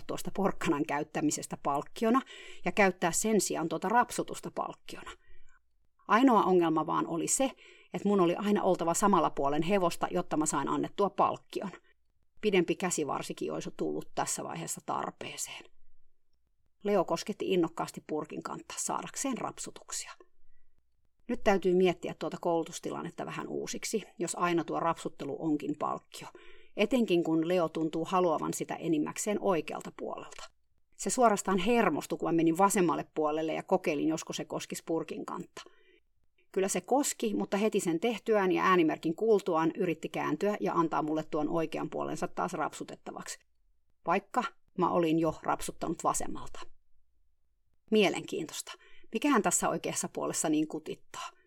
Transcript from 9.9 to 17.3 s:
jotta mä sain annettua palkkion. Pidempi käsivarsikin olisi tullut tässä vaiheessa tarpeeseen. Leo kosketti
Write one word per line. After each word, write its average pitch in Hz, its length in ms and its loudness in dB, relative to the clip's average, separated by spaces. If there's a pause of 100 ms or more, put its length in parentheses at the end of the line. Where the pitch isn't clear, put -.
jotta 175 260 -2
mä 156 100 0
sain 147 220 0
annettua 151 420 0
palkkion. - 600 -2 (720)
Pidempi 185 340 4
käsivarsikin 156 800 -2
olisi 165 240 -6
tullut 156 380 -4
tässä - 300 -2
vaiheessa 160 420 -8
tarpeeseen. - 800 -8 (1160)
Leo 202 220 4
kosketti 175 480 -4